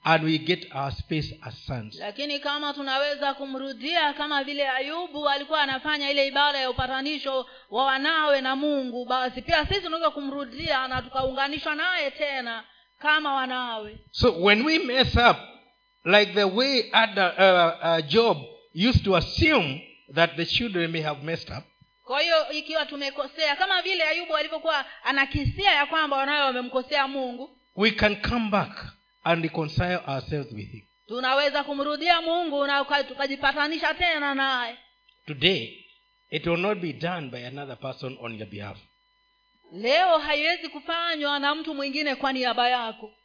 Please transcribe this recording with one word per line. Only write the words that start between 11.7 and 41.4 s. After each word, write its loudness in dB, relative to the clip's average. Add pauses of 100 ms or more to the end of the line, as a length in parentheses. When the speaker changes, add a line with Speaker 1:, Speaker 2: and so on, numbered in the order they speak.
Speaker 2:
naye 0
tena -4 (360)
kama 2
wanawe. -4 (140)
Speaker 1:
So 4 (100)
when 6
we 4
mess 2
up, 8 (680)
like 6
the 4
way 2
Ada-, 4
uh, 6 (120)
uh, -4
Job 4 (520)
used 4
to 4
assume 2 (320)
that 4
the -2
children 0
may -4
have -4
messed -6
up, -12 (400)
Speaker 2:
Kwa -2
hiyo 2
ikiwa -4
tumekosea, -4
kama 0
vile 0
Ayubu 0
alivyokuwa 0 (180)
anakisia 2
ya 4
kwamba 0
wanawe 2
wamemkosea -2
Mungu, -8 (180)
Speaker 1:
we 4
can 2
come -2
back -2 (380)
and 2
reconcile -2
ourselves -6
with -12
him. -16 (260)
Speaker 2:
Tunaweza 0
kumrudia 0
Mungu 0
na 2
uka-, 0
tukajipatanisha -2
tena -2
naye. -2 (520)
Speaker 1:
Today, -2 (440)
it -4
will 0
not 0
be -6
done -6
by -12
another -12
person -10
on -10
your -10
behalf. -12 (960)
Speaker 2:
Leo 4
haiwezi 0
kufanywa -4
na 0